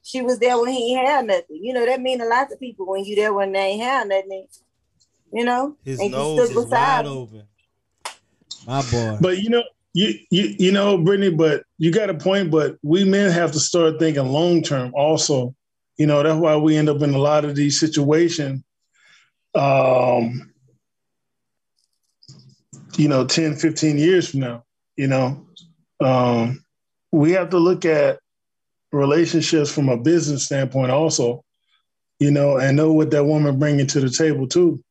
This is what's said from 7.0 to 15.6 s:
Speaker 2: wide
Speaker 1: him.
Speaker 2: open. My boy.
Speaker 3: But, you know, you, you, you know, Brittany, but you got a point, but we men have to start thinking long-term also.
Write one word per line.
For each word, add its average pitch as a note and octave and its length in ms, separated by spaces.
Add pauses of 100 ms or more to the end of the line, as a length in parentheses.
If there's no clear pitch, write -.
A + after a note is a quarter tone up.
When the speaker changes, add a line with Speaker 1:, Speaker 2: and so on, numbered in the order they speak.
Speaker 2:
wide - 0
Speaker 1:
him. C#3 120
Speaker 2:
open. A2 260 (1200)
My C3+ 140
boy. A#2 400
Speaker 3:
But, F#3 200
you A3 80
know, A#3+ 140 (300)
you, G#3 200 (160)
you, G3+ 300
you F#3 140
know, G3+ 240
Brittany, G3 360
but D#3 300 (140)
you E3 160
got G#3 160
a F#3+ 60
point, F#3 360
but D3 320
we F3 220
men G3 260
have E3+ 220
to D3+ 80
start D#3+ 380
thinking C#3+ 280
long-term D3 680
also. C#3 640 (420)